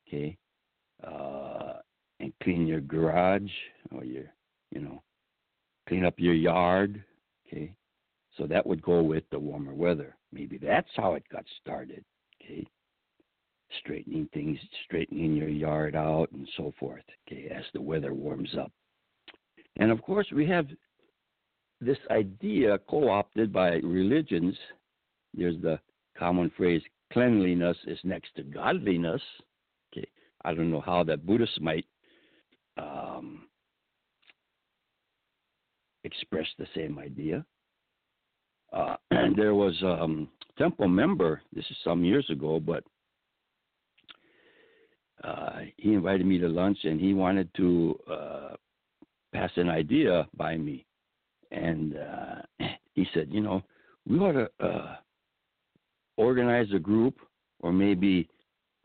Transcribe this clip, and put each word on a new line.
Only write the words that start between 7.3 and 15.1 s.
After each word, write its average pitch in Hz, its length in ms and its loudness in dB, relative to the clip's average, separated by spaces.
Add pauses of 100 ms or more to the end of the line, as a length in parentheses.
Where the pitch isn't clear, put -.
okay? 80 280 -10 (640)
So 76 100 -6
that 85 180 2
would 80 160 -2
go 85 220 4
with 80 260 2
the 73 100 -6
warmer 71 340 -8
weather. 76 420 -2 (160)
Maybe 71 260 -12
that's 95 380 0
how 101 180 0
it 71 180 -6
got - 140 -12 (160)
started, - 420 -12 (380)
okay? - 240 -12 (1120)
Straightening - 540 -6
things, 73 240 -4 (280)
straightening 80 500 -2